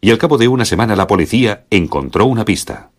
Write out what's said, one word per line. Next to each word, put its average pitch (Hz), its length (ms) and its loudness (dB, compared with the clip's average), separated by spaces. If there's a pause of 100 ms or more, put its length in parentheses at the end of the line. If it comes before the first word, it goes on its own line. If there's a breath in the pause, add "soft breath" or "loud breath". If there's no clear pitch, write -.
y 104 100 2
al 113 60 4
cabo 147 220 0
de 117 100 4
una 127 160 0
semana 110 320 -2
la 95 100 2
policía 104 600 0
encontró 85 560 0
una 117 220 0
pista. - 420 -6 (100)